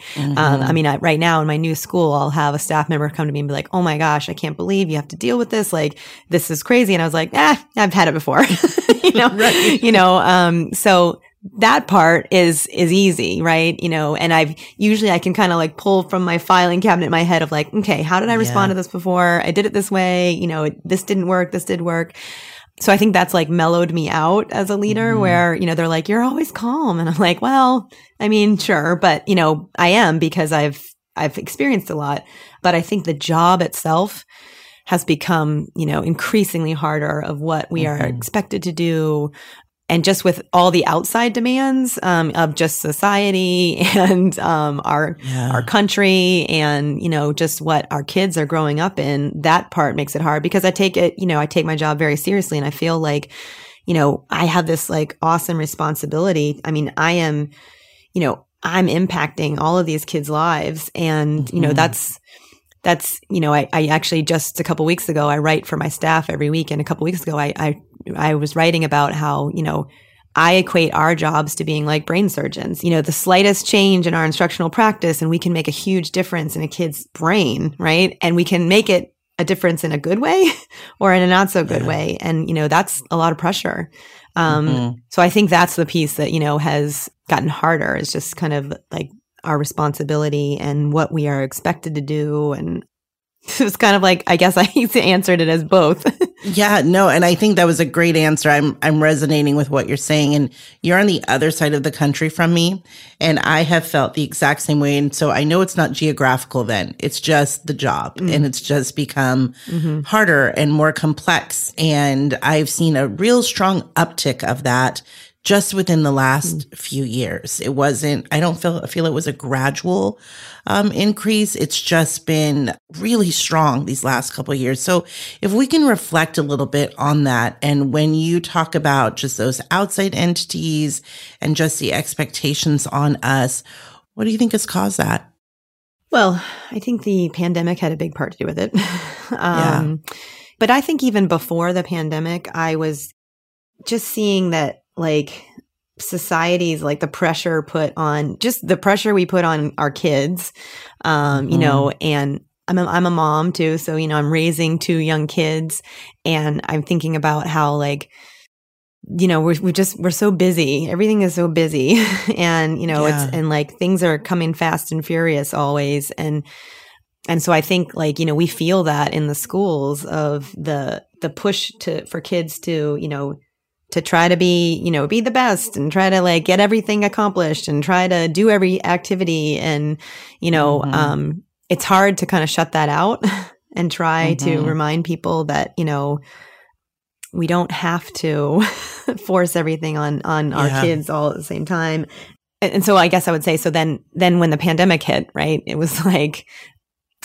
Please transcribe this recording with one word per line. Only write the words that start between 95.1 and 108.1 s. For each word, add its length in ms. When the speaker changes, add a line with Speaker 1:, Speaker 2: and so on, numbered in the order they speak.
Speaker 2:
it 80
as 160
both. 400
<laughs> 60
Speaker 1:
Yeah, 400
no. 240
And 160
I 100
think 220
that 80
was 160
a 40
great 300
answer. 360
I'm, 300
I'm 220
resonating 540
with 120
what 200
you're 80
saying. 400
And 140
you're 180
on 80
the 200
other 240
side 240
of 80
the 80
country 380
from 260
me. 300
And 220
I 220
have 220
felt 300
the 80
exact 380
same 180
way. 180
And 160
so 180
I 120
know 200
it's 160
not 120
geographical 720
then. 380
It's 200
just 460
the 80
job. 440